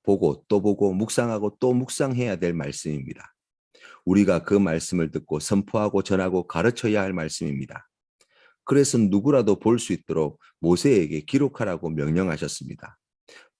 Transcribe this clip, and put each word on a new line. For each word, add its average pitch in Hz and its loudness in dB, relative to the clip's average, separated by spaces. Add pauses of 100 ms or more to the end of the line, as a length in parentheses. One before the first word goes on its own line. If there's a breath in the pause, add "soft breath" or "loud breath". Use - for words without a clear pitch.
보고 92 0
또 104 2
보고 101 0
묵상하고 110 -2
또 127 2
묵상해야 123 -2
될 87 -2
말씀입니다. 71 -8 (720 loud breath)
우리가 92 4
그 - 0
말씀을 82 0
듣고 76 -4
선포하고 101 0
전하고 92 0
가르쳐야 107 0
할 95 -4
말씀입니다. 76 -8 (760 soft breath)
그래서 135 2
누구라도 104 4
볼 117 4
수 107 -4
있도록 80 -4 (180 soft breath)
모세에게 85 2
기록하라고 101 -2
명령하셨습니다. 78 -4 (600 loud breath)